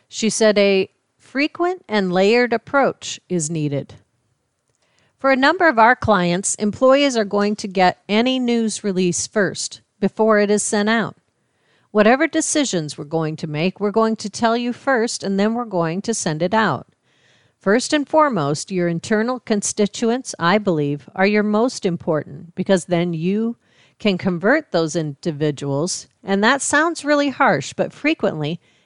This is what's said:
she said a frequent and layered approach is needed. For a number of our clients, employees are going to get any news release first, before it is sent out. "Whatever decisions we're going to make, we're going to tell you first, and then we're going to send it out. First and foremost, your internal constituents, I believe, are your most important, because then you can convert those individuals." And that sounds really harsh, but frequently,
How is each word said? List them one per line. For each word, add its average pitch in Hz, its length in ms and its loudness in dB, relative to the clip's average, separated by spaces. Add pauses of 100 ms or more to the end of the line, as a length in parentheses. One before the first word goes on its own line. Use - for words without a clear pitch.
she - 200 -4
said 214 300 2
a 196 320 2 (260)
frequent 339 720 -4
and 196 240 0
layered 226 400 2
approach - 760 -2
is 165 200 -2
needed. 147 460 -4 (1200)
For 269 120 2
a 262 60 4
number 320 320 4
of 233 100 2
our 226 160 8
clients, 180 640 0
employees 262 600 2
are 214 80 0
going 202 320 0
to 208 120 -10
get 185 400 2
any 247 300 2
news 233 440 -2
release 185 440 -2
first, - 560 -4 (180)
before 214 400 2
it 202 100 2
is 208 120 2
sent 208 260 -2
out. 220 260 -2 (760)
"Whatever 240 380 4
decisions 262 680 -2
we're 156 80 -12
going 156 320 -4
to 165 120 -8
make, 156 320 -2
we're 208 100 0
going 220 260 2
to 202 140 -10
tell 233 260 0
you 240 160 -4
first, 240 520 -2
and 196 140 -2
then 214 160 2
we're 240 100 -6
going 180 380 -2
to 226 120 -4
send 156 260 -4
it 185 140 0
out. 196 320 0 (720)
First 226 340 0
and 294 160 0
foremost, 196 640 0
your 175 180 0
internal 220 520 -2
constituents, 220 960 -2
I 175 180 2
believe, 151 580 -2
are 190 120 2
your 208 160 2
most 214 420 0
important, 165 680 -4
because 185 320 0
then 175 260 0
you 202 440 -2 (420)
can 196 180 0
convert 202 560 0
those 165 240 0
individuals." 147 1120 -4 (160)
And 196 200 0
that 262 200 2
sounds 311 420 -2
really 285 240 0
harsh, 214 460 0
but - 180 -4
frequently, 170 680 -4 (260)